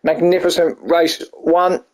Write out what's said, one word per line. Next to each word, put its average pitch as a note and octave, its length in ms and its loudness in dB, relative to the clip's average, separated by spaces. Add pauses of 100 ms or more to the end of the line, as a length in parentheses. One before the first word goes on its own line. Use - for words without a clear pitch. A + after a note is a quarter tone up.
Magnificent F3 760 0
race E3 500 0
one F3+ 500 0 (120)